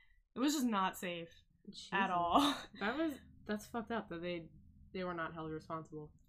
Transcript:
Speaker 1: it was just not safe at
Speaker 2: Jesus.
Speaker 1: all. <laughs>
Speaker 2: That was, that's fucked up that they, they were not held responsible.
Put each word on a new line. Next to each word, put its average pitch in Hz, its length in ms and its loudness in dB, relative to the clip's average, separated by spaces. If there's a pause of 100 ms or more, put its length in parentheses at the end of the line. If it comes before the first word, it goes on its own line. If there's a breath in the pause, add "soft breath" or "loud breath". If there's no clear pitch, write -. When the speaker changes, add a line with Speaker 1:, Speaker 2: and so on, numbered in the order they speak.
(340 soft breath)
Speaker 1:
it - 60 -4
was 285 140 4
just 269 120 2
not 196 320 2
safe 170 320 -4 (360)
at - 60 -16
Speaker 2:
Jesus. - 180 -14 (240)
Speaker 1:
all. 196 400 6 (120)
<laughs> - 140 -12
Speaker 2:
That 220 180 0
was, 320 140 2 (340)
that's 208 200 -2
fucked 226 240 -6
up 226 200 -2
that 170 120 -6
they, 175 220 -4 (480)
they 185 120 -4
were 180 100 -2
not 165 200 -4
held 160 160 -6
responsible. 156 600 -8 (180)